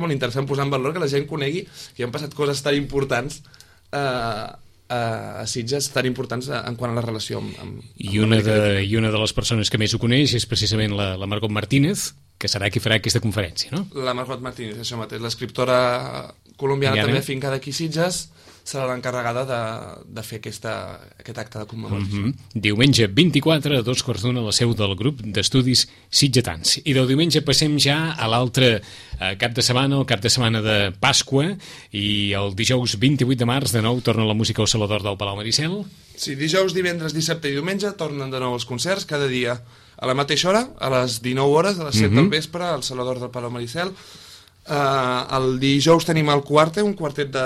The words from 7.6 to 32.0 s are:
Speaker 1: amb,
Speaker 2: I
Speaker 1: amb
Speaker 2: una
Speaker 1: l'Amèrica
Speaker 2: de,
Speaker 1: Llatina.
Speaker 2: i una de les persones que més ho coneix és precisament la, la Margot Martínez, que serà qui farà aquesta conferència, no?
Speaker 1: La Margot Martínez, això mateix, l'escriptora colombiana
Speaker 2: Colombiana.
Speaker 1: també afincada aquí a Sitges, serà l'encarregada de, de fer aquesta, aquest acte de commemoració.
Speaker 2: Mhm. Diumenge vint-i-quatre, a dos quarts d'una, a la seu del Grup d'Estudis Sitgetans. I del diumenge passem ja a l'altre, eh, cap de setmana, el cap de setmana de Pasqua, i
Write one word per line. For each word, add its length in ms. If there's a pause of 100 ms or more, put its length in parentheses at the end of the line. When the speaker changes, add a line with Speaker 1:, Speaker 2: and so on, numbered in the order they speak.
Speaker 1:
amb, 200 (160)
Speaker 2:
I 100 (120)
Speaker 1:
amb 80
Speaker 2:
una 100
Speaker 1:
l'Amèrica 160
Speaker 2:
de, 220
Speaker 1:
Llatina. 60
Speaker 2:
i 160
una 140
de 120
les 100
persones 360
que 120
més 120
ho 60
coneix 380
és 80
precisament 520
la, 200
la 100
Margot 240
Martínez, 600 (240)
que 140
serà 180
qui 140
farà 160
aquesta 240
conferència, 480
no? 160 (160)
Speaker 1:
La 100
Margot 280
Martínez, 360
això 220
mateix, 220
l'escriptora 1120 (240)
colombiana 0
Speaker 2:
Colombiana. 500
Speaker 1:
també 120
afincada 380
aquí 140
a 20
Sitges, 560 (360)
serà 240
l'encarregada 560
de, 120 (600)
de 80
fer 140
aquesta, 320 (480)
aquest 180
acte 220
de 100
commemoració. 540
Speaker 2:
Mhm. 80 (240)
Diumenge 580
vint-i-quatre, 640
a 80
dos 160
quarts 220
d'una, 180
a 60
la 40
seu 220
del 240
Grup 240
d'Estudis 600 (260)
Sitgetans. 720
I 140
del 100
diumenge 380
passem 320
ja 400
a 100
l'altre, 540 (380)
eh, 180
cap 160
de 80
setmana, 380
el 100
cap 100
de 140
setmana 320
de 340
Pasqua, 460 (460)
i 420